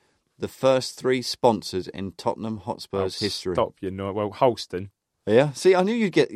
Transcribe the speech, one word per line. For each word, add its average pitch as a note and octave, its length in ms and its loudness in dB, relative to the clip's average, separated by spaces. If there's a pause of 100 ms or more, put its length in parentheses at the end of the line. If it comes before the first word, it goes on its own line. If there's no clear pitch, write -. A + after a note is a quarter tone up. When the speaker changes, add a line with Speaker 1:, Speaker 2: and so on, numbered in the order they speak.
(380)
Speaker 1:
the G#2 100 -6
first C3 500 0
three C3 240 0
sponsors G2+ 680 0
in F#2+ 240 -8
Tottenham A2 460 -6
Hotspur's G2 640 -6
Speaker 2:
I'll A2 40 -2
Speaker 1:
history. F#2 300 -4
Speaker 2:
stop A2 260 -2
you, F#2+ 100 -6
no. G2 220 -8
Well, G#2 180 -4
Holston. G2+ 600 -2 (340)
Speaker 1:
Yeah. C3 260 6
See, F#3 240 4
I F#3 80 4
knew G#3+ 120 0
you'd G#3+ 180 0
get, D3+ 220 4